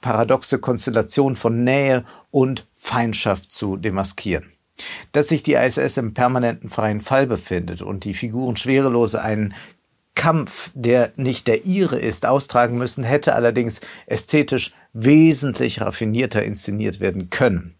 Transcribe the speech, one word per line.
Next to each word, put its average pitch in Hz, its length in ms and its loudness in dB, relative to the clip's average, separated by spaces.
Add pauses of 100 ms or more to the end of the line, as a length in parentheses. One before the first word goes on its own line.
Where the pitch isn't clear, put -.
paradoxe 120 560 0
Konstellation 123 760 0
von 117 280 0
Nähe 131 400 2 (260)
und 131 360 0 (100)
Feindschaft 113 720 -2
zu 95 280 -4
demaskieren. 95 720 -4 (640)
Dass 147 160 2
sich 156 140 0
die 151 100 0
I 135 40 4
S 123 200 2
S 139 220 -2
im 110 160 -4
permanenten 123 560 0
freien 107 320 -2
Fall 135 240 2
befindet 90 560 -4
und 98 220 -8
die 101 100 -6
Figuren 120 420 -4
schwerelos 123 580 2
einen 107 400 -2 (600)
Kampf, 160 600 0
der 120 400 2
nicht 131 320 -2
der 113 200 2
ihre 175 340 0
ist, 117 240 -4
austragen 120 540 2
müssen, 123 260 -4
hätte 147 300 2
allerdings 117 460 0 (260)
ästhetisch 139 680 0 (220)
wesentlich 135 880 4
raffinierter 107 600 -2
inszeniert 104 580 -4
werden 95 280 -4
können. 87 520 0